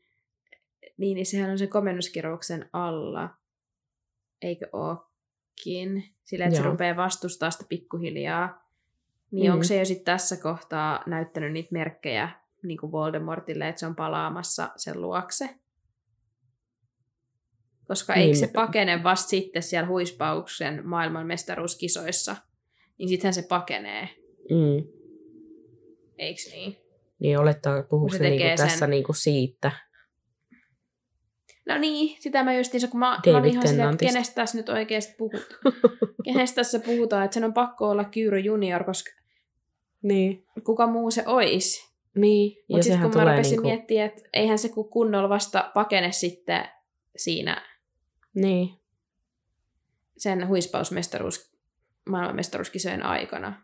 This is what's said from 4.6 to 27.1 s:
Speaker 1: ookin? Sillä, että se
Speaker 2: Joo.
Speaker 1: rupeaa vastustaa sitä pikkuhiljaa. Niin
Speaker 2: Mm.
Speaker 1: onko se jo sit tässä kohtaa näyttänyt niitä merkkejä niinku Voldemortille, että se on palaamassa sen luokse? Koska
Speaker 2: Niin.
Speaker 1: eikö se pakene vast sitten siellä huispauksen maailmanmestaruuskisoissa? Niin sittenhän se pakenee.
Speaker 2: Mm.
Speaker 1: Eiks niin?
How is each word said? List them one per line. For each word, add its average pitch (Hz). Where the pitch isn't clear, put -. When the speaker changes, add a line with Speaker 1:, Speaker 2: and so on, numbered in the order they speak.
Speaker 1:
ookin? 180
Sillä, 180
että 170
se 143
Speaker 2:
Joo. 143
Speaker 1:
rupeaa 170
vastustaa 180
sitä -
pikkuhiljaa. 165
Niin 196
Speaker 2:
Mm. 185
Speaker 1:
onko 170
se 196
jo 190
sit 185
tässä 180
kohtaa 160
näyttänyt 160
niitä 160
merkkejä 156
niinku 160
Voldemortille, 160
että 165
se 170
on 165
palaamassa 160
sen -
luokse? 180
Koska -
Speaker 2:
Niin. 185
Speaker 1:
eikö 147
se 143
pakene 202
vast 185
sitten 190
siellä 170
huispauksen 160
maailmanmestaruuskisoissa? 170
Niin 185
sittenhän 185
se 180
pakenee. 113
Speaker 2:
Mm. 151
Speaker 1:
Eiks -
niin? 196